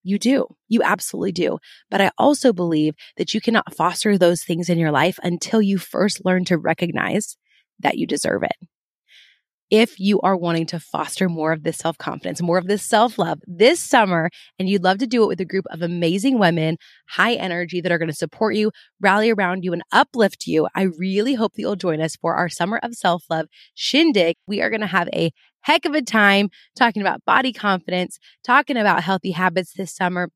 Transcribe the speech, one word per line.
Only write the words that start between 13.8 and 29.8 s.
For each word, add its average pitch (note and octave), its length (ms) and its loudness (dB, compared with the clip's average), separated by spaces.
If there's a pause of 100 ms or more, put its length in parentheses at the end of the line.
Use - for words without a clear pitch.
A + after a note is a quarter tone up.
and F#3+ 100 -2
you'd F#3+ 160 0
love F#3+ 160 2
to C4+ 60 -2
do A#3 180 2
it G3+ 40 4
with F#3 140 -4
a F3+ 40 -4
group F#3+ 240 -4
of E3 140 -8
amazing F3 560 0
women, E3 380 2 (320)
high A3+ 240 0
energy, F3 480 -6
that F3 100 -2
are E3 80 0
gonna D#3 140 -4
support G3+ 420 -4
you, G#3+ 160 2 (280)
rally G3+ 300 2
around F#3 340 -2
you, F3 100 -2
and - 180 -6
uplift A3+ 560 2
you, D#3+ 260 0
I G3 100 -2
really F#3+ 520 -2
hope A3 180 -2
that G#3+ 80 -10
you'll G3 140 -2
join D#3+ 260 -4
us D#3+ 140 -4
for - 180 -4
our F3 160 0
Summer F3 320 -4
of A#3+ 140 -10
Self-Love E3+ 520 -2 (280)
Shindig. G#3 640 2 (100)
We G3+ 140 -4
are G#3+ 100 0
gonna G3+ 160 -4
have F3 260 -2
a E3 180 -2 (300)
heck D#4+ 240 0
of D4 80 -2
a D4+ 80 2
time G3+ 480 4 (260)
talking G#3+ 280 2
about - 220 -2
body B3+ 280 2
confidence, F3+ 640 -2 (260)
talking C4+ 340 2
about F#3 260 2
healthy F#3+ 280 -2
habits F3+ 420 -2
this F#3+ 220 -10